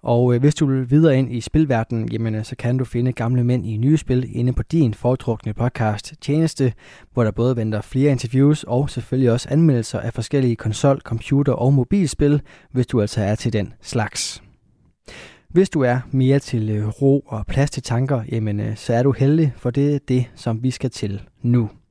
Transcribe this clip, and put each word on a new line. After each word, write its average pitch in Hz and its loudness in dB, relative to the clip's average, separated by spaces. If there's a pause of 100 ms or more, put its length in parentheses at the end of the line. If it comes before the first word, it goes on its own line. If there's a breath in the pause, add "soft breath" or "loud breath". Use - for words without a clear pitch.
Og, 120 2
øh, 120 0
hvis 147 4
du 156 0
vil 131 -2
videre 147 6
ind 131 0
i 120 -6
spilverdenen, 117 0
jamen, 110 -4
øh, 110 -4
så - -12
kan 123 -2
du 131 -2
finde 120 -2
Gamle 120 0
Mænd 123 0
i 110 -6
Nye 139 2
Spil 127 -2
inde 123 0
på 120 -2
din 143 0
foretrukne 120 -2
podcast 110 -4
tjeneste, 143 0 (380 loud breath)
hvor 120 0
der 107 2
både 120 0
venter 107 -4
flere 139 0
interviews 131 2
og 131 -2
selvfølgelig 127 0
også 120 -2
anmeldelser 139 2
af 117 -6
forskellige 123 0
konsol-, 135 0
computer- 135 0
og 131 2
mobilspil, 143 2 (300 loud breath)
hvis 123 0
du 117 0
altså 104 -2
er 101 0
til 110 -4
den 104 -4
slags. - -6 (1040 loud breath)
Hvis 185 2
du 151 -2
er 123 2 (120)
mere 135 4
til, 110 -4
øh, 107 -2
ro 139 2
og 107 -8
plads 139 0
til - -8
tanker, 127 -2
jamen, 107 -2
øh, 107 -4
så - -4
er 120 2
du 139 4
heldig, 147 2
for - -4
det 143 0
er 139 -2
det, 127 2 (100)
som 113 -4
vi 127 0
skal - -6
til 101 -8 (200)
nu. 120 2 (220)